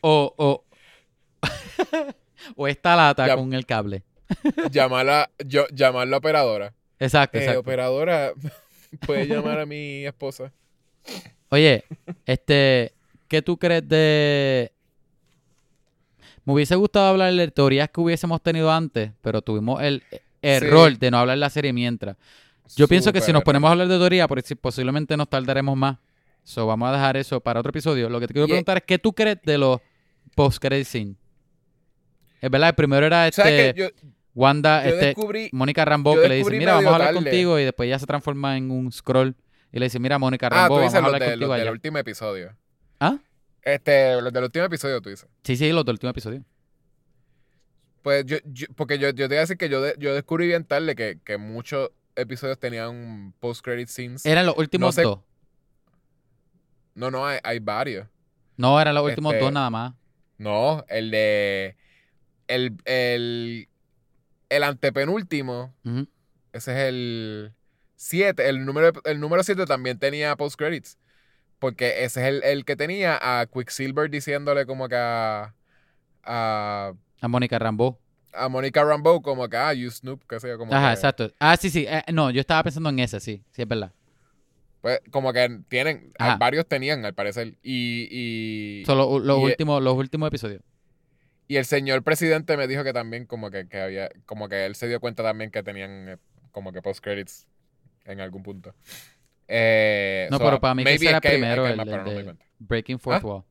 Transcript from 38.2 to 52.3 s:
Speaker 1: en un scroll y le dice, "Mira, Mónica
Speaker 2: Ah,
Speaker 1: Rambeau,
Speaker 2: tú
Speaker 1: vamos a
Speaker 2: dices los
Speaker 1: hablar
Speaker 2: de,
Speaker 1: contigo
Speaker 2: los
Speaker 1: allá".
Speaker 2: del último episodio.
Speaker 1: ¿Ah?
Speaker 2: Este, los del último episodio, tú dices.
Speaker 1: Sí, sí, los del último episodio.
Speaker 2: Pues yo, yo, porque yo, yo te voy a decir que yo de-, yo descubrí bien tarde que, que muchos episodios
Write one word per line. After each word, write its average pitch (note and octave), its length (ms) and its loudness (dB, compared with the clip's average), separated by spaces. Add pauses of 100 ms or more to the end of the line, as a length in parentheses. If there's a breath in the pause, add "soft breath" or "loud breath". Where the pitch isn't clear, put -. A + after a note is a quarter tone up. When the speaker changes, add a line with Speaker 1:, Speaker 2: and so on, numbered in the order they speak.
Speaker 1:
en C3 160 -4
un B2+ 180 -4
scroll C3 460 0 (340)
y - 80 -8
le B2 80 0
dice, B2 140 -4
"Mira, C3+ 180 0
Mónica C3 300 0
Speaker 2:
Ah, - 20 0
Speaker 1:
Rambeau, F3+ 180 6
Speaker 2:
tú C#3 60 6
Speaker 1:
vamos C#3+ 80 6 (120)
a - 40 6
Speaker 2:
dices - 40 6
los C3+ 40 2
Speaker 1:
hablar C#3 140 2
Speaker 2:
de, B2+ 80 0
Speaker 1:
contigo A#2+ 180 -2
Speaker 2:
los C3 80 0
Speaker 1:
allá". A#2 100 -2
Speaker 2:
del A2+ 80 -4
último D3+ 260 -6
episodio. G#2 580 -8 (420)
Speaker 1:
¿Ah? G#3+ 200 0 (440)
Speaker 2:
Este, C3+ 580 2
los B2 120 -4
del B2 100 -2
último D#3 220 -2
episodio, C#3 360 -6
tú F#2+ 100 -16
dices. - 180 -18 (160)
Speaker 1:
Sí, C3 120 0
sí, D3+ 140 0
los D#3+ 140 0
del B2 100 -2
último B2 160 -8
episodio. A#2+ 320 -10 (1600)
Speaker 2:
Pues C#3 240 0
yo, D3 180 -4
yo, C#3 300 -16
porque C#3+ 240 -4
yo, C#3 120 0
yo C3 180 -4
te - 0 -
voy C#3+ 80 -2
a D3+ 40 2
decir E3+ 160 -2
que F3 120 -4
yo C3+ 120 -2
de-, C#3+ 180 -2
yo C#3+ 160 -4
descubrí E3 340 -2
bien E3+ 160 0
tarde D3+ 320 -2
que, G#2 280 -8
que G#2 120 -8
muchos A#2 540 -8 (260)
episodios C3 420 -8